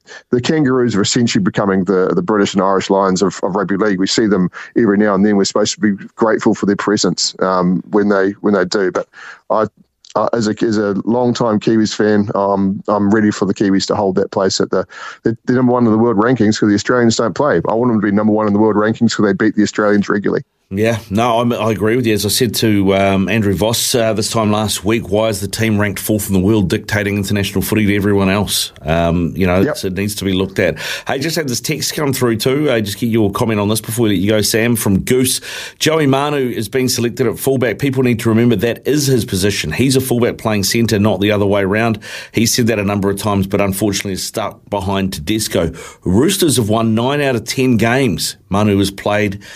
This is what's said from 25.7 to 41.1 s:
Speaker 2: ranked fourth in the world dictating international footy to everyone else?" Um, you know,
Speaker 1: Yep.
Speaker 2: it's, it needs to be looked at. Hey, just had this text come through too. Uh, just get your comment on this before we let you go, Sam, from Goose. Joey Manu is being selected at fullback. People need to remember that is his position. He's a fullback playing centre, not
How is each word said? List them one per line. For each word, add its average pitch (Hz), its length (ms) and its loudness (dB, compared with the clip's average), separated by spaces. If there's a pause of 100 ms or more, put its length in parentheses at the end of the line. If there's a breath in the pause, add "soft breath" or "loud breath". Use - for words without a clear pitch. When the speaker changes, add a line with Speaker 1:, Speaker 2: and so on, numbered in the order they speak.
Speaker 2:
ranked 104 220 -2
fourth 107 280 -2
in 95 40 -2
the 95 80 2
world 98 300 2
dictating 104 480 -2
international 98 420 -2
footy 110 240 0
to 101 100 2
everyone 101 360 2
else?" - 500 -2
Um, 85 560 0
you 92 100 0
know, 90 140 2
Speaker 1:
Yep. 135 80 2
Speaker 2:
it's, - 160 -6
it 95 80 -4
needs 101 220 -4
to - 100 -8
be 95 80 0
looked 92 260 -2
at. 85 200 0 (280 loud breath)
Hey, 135 120 -2
just 156 180 -4
had 160 100 -2
this 123 140 -4
text 156 320 -6
come 143 220 -2
through 117 220 0
too. 143 340 0
Uh, 117 100 2
just 98 180 -6
get 123 100 -2
your 110 220 2
comment 107 300 -2
on 101 80 0
this 110 140 -2
before 113 220 -2
we 104 60 2
let 98 100 0
you 101 100 0
go, 107 100 2
Sam, 113 340 0
from 104 260 0
Goose. 127 420 0 (360 loud breath)
Joey 156 280 2
Manu 143 320 0
is 113 320 -4
being 127 180 0
selected 117 380 -2
at 104 120 -4
fullback. 127 400 0
People 135 240 0
need 120 180 2
to 117 100 0
remember 117 260 4
that 113 320 -2
is 139 200 0
his 127 180 2
position. 92 460 -2
He's 131 220 2
a 131 60 4
fullback 120 380 0
playing 104 260 -2
centre, 113 340 2
not 98 220 2